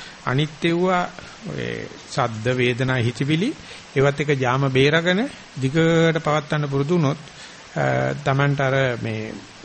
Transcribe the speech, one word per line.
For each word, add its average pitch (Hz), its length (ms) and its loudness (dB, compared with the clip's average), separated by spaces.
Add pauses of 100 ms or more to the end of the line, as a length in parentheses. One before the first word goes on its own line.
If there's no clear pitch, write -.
(240)
අනිත් 143 400 -2
ඒවා 180 400 2 (420)
ඔය 117 400 -6 (200)
සද්ද, 113 480 -2
වේදනා, 127 440 2
හිතවිලි 147 560 0 (380)
ඒවත් 143 280 2
එක 151 160 -2
ජාම 131 340 2
බේරගෙන 160 600 2 (240)
දිගට 160 640 2
පවත්වන්න 151 520 -2
පුරුදු 139 260 0
වුණොත්, 156 220 2 (540)
අ, 131 440 0
Tamanට 139 440 0
අර 135 380 2
මේ 113 360 -6 (320)